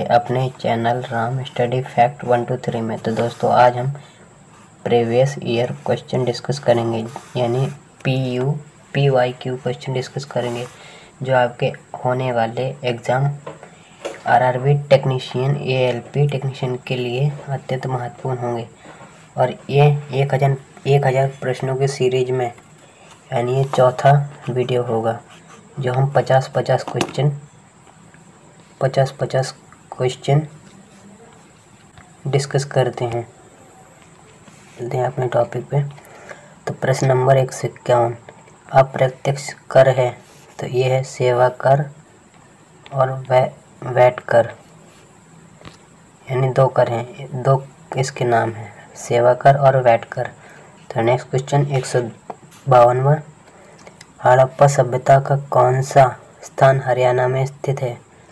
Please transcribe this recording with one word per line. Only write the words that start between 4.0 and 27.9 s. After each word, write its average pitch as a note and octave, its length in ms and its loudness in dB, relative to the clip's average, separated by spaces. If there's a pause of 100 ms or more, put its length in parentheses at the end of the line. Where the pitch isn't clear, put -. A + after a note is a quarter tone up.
प्रीवियस A#2+ 600 2
ईयर A#2+ 280 -2 (140)
क्वेश्चन B2 400 -4
डिस्कस - 340 -4
करेंगे, A#2 460 0 (320)
यानी B2 280 0 (380)
पीयू, C3 480 -2 (420)
पीवाईक्यू B2+ 640 0
क्वेश्चन B2+ 360 -6
डिस्कस - 320 -8
करेंगे, A#2+ 400 -6 (580)
जो B2+ 120 0
आपके A#2+ 360 0 (340)
होने B2+ 260 -2
वाले A#2+ 360 -2 (160)
एग्जाम B2 460 -2 (1000)
आरआरबी B2+ 460 2 (160)
टेक्नीशियन, C3 680 0
एएलपी B2+ 720 -2
टेक्नीशियन C3 500 -4 (100)
के C3 80 -4
लिए B2 340 -2 (200)
अत्यंत C3 380 -6
महत्वपूर्ण B2 500 -6
होंगे। A#2+ 300 -6 (680)
और B2+ 200 0 (120)
ये C#3+ 200 6 (240)
एक C#3 200 0
हज़ार, C3+ 240 2 (300)
एक C#3 200 4
हज़ार C3 200 2 (140)
प्रश्नों B2+ 340 -4
की C3+ 120 0
सीरीज B2+ 440 0
में, B2 200 -2 (840)
यानी B2 240 0
ये C3+ 60 2
चौथा C3 500 4 (360)
वीडियो B2 340 0
होगा, A2+ 360 -2 (600)
जो B2+ 140 -2
हम C3+ 180 0
पचास, C3 440 2
पचास B2+ 280 -2
क्वेश्चन, C#3+ 540 -4 (1400)